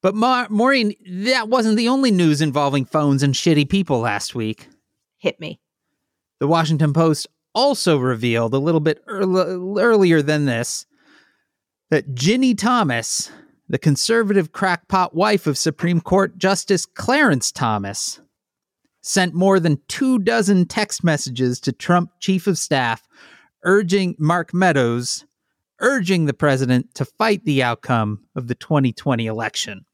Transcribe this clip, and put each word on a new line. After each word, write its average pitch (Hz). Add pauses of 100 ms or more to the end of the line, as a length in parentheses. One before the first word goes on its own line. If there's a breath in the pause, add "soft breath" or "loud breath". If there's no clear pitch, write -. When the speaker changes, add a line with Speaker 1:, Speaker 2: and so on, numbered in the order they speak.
Speaker 1:
But 190
Ma-, 247
Maureen, 226 (300)
that 240
wasn't 220
the 233
only 262
news 160
involving 143
phones 143
and 139
shitty 151
people 180
last 110
week. 110 (480)
Speaker 2:
Hit -
me. 156 (760)
Speaker 1:
The 139
Washington 156
Post 160 (260)
also 214
revealed 117
a 135
little 160
bit 151
earl-, 185
earlier 190
than 147
this 117 (1040 soft breath)
that 143
Ginny 233
Thomas, 196 (400 loud breath)
the 139
conservative 196
crackpot 185
wife 202
of 139
Supreme 165
Court -
Justice 190
Clarence 247
Thomas, 104 (800)
sent 180
more 190
than 160
two 262
dozen 196
text -
messages 127
to 135
Trump 175 (100)
Chief 190
of 180
Staff 123 (560 soft breath)
urging, 190
Mark 160
Meadows, 131 (560)
urging 190
the 139
president 131
to 139
fight 214
the 135
outcome 113 (120)
of 120
the 123
twenty 135
twenty 117
election. 110